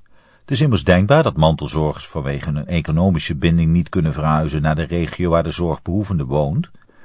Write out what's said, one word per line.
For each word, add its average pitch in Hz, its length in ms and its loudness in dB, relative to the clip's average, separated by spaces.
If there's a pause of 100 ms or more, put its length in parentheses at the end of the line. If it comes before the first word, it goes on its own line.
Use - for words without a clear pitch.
(500)
Het 135 80 0
is 131 60 0
immers 110 200 0
denkbaar 104 400 4
dat 120 140 0
mantelzorgers 76 680 0
vanwege 71 420 -6
een 73 160 -6
economische 85 680 0
binding 82 360 2
niet 85 180 2
kunnen 78 240 0
verhuizen 76 480 -2
naar 78 140 0
de 80 80 -2
regio 85 460 -2
waar 82 140 2
de 80 80 -4
zorgbehoevende 87 760 -4
woont, 73 460 -2 (340)